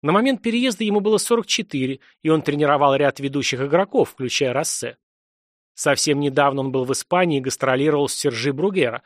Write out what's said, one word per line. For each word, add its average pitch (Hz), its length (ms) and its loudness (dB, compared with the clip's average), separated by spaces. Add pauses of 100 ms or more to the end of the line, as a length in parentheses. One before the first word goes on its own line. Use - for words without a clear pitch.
На 147 80 0
момент 233 320 2
переезда 233 400 -2
ему 208 160 0
было 214 180 0
сорок 233 300 0
четыре, 131 540 -4 (200)
и 156 80 -2
он 156 140 2
тренировал 147 500 2
ряд 139 260 2
ведущих 135 420 -4
игроков, 175 500 0
включая 127 420 -2
Рассе. 127 440 -4 (760)
Совсем 143 460 0
недавно 139 420 2
он 135 100 -2
был 131 140 0
в 131 80 -2
Испании 175 460 0
и - 20 -4
гастролировал 135 680 0
с - 40 -6
Сержи 131 400 -2
Бругера, 147 520 -2